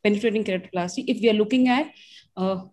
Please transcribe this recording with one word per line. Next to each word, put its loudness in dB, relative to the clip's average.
penetrating 2
keratoplasty -6
if -2
we 4
are 2
looking 2
at, 0
uh, -2